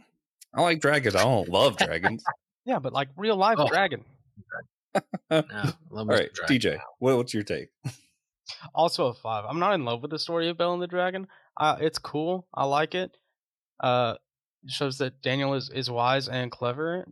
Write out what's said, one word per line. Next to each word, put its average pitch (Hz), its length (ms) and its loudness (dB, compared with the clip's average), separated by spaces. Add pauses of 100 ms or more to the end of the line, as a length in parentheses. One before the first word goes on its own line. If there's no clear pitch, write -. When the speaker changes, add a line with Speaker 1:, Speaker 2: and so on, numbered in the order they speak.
(540)
Speaker 1:
I 131 80 0
like 165 200 2
dragons. 139 340 4
I 95 80 6
don't 107 260 2
love 107 280 4
dragons. 85 440 0 (240)
<laughs> - 200 -20
Speaker 2:
Yeah, 240 140 0
but, 131 140 -6
like, 135 240 -2
real 208 200 0
life 208 220 4
Speaker 3:
Oh. 143 80 4
Speaker 2:
dragon. 165 360 0 (880)
Speaker 3:
No, 196 80 2 (300)
love 160 200 4
Speaker 1:
All 104 200 -4
Speaker 3:
me - 20 -12 (180)
some 107 160 -6
Speaker 1:
right, 107 260 2
Speaker 3:
dragon - 140 -6
Speaker 1:
T 131 120 4
J, 92 160 0
Speaker 3:
now. 73 60 -10 (180)
Speaker 1:
what, 127 180 4
what's 123 160 -2
your 107 100 -2
take? 80 260 -6 (1080)
Speaker 2:
Also 160 320 2
a 117 60 0
five. 110 340 -6
I'm 156 120 -4
not 196 140 2
in 156 120 0
love 117 160 -4
with 147 100 -8
the 156 80 -6
story 170 300 -2
of 170 80 -8
Bel 175 160 0
and 175 80 -4
the 180 60 -6
Dragon. 185 400 -4 (320)
Uh, 151 200 2
it's 156 180 0
cool. 175 560 -4
I 131 120 0
like 147 300 0
it. 180 220 -6 (640)
Uh, 123 340 2 (480)
it 131 80 -14
shows 135 280 -4
that 131 220 -4
Daniel 139 340 0
is, 135 140 -6
is 127 200 -6
wise 123 400 2
and 123 220 -4
clever. 156 600 -4